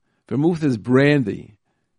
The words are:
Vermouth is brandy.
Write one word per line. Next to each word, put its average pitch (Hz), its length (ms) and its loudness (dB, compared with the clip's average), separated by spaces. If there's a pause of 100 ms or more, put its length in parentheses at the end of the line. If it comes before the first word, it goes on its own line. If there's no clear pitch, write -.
(280)
Vermouth 151 360 -2
is 131 140 0
brandy. 123 800 0 (420)